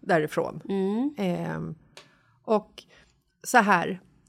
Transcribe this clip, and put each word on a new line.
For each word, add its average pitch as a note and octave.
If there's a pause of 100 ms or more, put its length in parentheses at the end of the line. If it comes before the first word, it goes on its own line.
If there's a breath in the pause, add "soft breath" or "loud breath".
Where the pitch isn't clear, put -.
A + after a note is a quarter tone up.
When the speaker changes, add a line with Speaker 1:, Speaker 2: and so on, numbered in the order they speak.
Speaker 1:
därifrån. D#3
Speaker 2:
Mm. G3+
Speaker 1:
Ehm, E3+ (720 soft breath)
och - (600 soft breath)
så -
här, F#3+ (280)